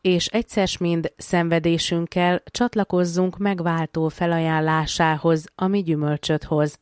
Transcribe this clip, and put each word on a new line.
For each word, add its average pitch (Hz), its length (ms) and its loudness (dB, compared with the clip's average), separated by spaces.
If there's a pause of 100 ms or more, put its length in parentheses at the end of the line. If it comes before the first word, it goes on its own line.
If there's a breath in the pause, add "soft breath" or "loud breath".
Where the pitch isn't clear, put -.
és 180 260 2
egyszer 214 420 0
s - 100 -6
mind 170 380 -2
szenvedésünkkel 170 1300 0
csatlakozzunk 185 920 0
megváltó 165 720 -2
felajánlásához, 160 1400 0 (100)
ami 196 280 0
gyümölcsöt 151 640 -2
hoz. 151 380 0